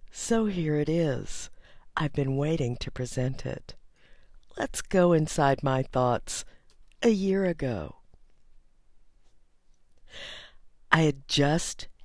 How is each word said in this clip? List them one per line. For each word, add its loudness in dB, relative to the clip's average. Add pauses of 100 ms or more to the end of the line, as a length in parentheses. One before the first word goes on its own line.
(100)
So 0
here 0
it 0
is. -2 (440)
I've 0
been 0
waiting 0
to -6
present -4
it. -8 (840)
Let's -4
go 4
inside 2
my 0
thoughts -2 (560)
a 6
year 2
ago. -4 (3000)
I 6
had 2
just 0 (160)